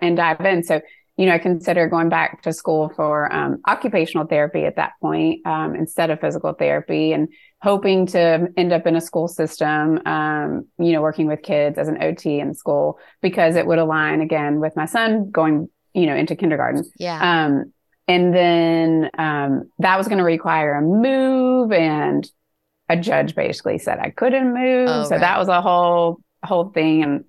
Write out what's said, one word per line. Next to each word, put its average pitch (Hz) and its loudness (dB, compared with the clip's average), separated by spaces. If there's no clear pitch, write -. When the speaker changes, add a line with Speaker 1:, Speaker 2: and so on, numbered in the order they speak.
Speaker 1:
and 175 2
dive 165 0
in. 185 2
So, 208 0
you 190 2
know, 180 4
I 170 4
consider 170 0
going 165 0
back 165 -2
to 160 -4
school 156 -2
for, 151 -2
um, 143 -4
occupational 175 -2
therapy 147 0
at 147 -4
that - -4
point, 160 -2
um, 156 -4
instead 160 -2
of 151 -4
physical 151 -4
therapy, 156 -2
and 151 0
hoping 190 2
to 175 2
end 175 0
up 170 0
in 165 2
a 165 0
school 165 -4
system, 156 -2
um, 151 -4
you 170 2
know, 156 2
working 156 0
with 151 -4
kids 147 0
as 151 -2
an 156 -4
O 160 0
T 151 -4
in 143 -6
school, 147 -2
because 180 2
it 165 2
would 165 2
align 156 0
again 151 -2
with 156 -2
my 156 -2
son 220 0
going, 160 0
you 180 2
know, 143 0
into 156 -2
kindergarten. 147 -2
Speaker 2:
Yeah. 175 -6
Speaker 1:
Um, 139 -2
and 180 4
then, 165 4
um, 143 -2
that 185 2
was 196 -2
gonna 196 2
require 160 0
a 143 0
move, 254 2
and 151 0
a 170 2
judge 160 -2
basically - -4
said - -4
I - -6
couldn't 254 0
move. 254 0
Speaker 2:
Oh, 240 -2
Speaker 1:
So - -4
Speaker 2:
right. 170 0
Speaker 1:
that 180 2
was 190 0
a 180 2
whole, 175 2
whole 180 -2
thing, 156 2
and 143 -2